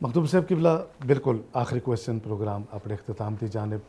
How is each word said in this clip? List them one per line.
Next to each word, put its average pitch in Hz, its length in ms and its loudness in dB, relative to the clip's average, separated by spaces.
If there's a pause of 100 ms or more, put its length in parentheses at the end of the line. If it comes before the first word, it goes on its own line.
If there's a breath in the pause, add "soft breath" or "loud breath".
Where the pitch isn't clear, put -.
मखदूम 135 240 2
साहब 180 180 4
किबला, 170 300 4 (320)
बिल्कुल 127 380 2 (100)
आखिरी 120 260 0
क्वेश्चन 117 380 -2
प्रोग्राम 107 540 -4
अपने 104 220 -6
इख्तिताम 107 420 -6
की 110 120 -4
जानिब। 107 400 -4